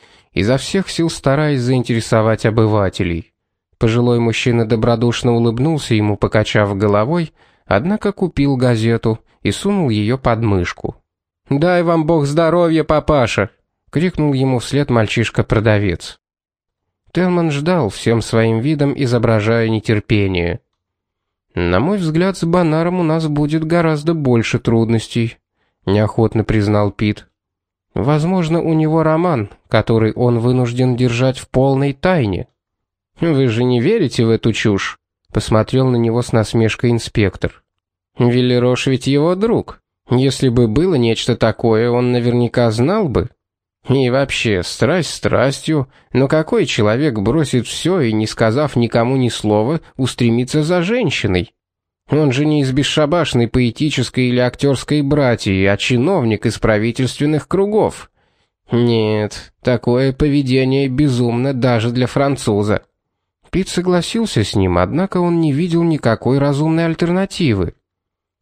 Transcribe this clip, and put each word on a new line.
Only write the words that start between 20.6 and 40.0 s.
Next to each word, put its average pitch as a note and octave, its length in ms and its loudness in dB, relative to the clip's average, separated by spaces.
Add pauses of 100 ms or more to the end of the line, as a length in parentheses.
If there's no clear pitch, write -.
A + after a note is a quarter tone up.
«На F2 260 0
мой F#3+ 200 0
взгляд, F3 360 -2
с - 80 -6
Бонаром E3+ 560 0
у F3 40 0
нас D#3+ 240 0
будет D3+ 380 -2
гораздо D#3+ 500 0
больше B2 420 0
трудностей», A2+ 800 0 (480)
неохотно G#2+ 580 2
признал G#2 460 0
Пит. - 380 -4 (680)
«Возможно, D#3 640 0
у E3 140 -2
него D#3 300 2
роман, D#3 480 0 (160)
который A2 460 2
он A#2+ 260 0
вынужден B2 560 0
держать B2+ 420 0
в - 120 -16
полной C3+ 440 0
тайне». B2 540 0 (760)
«Вы C#3 260 2
же A#2 160 0
не B2 160 2
верите C#3 460 0
в A2+ 60 2
эту A2 220 0
чушь?» - 460 -4 (340)
посмотрел A2+ 560 0
на B2 80 0
него A#2 240 0
с - 100 -8
насмешкой A2+ 600 0
инспектор. - 720 -2 (540)
«Велерош B2 680 2
ведь C3 200 -2
его D3 280 2
друг. G3 460 -2 (280)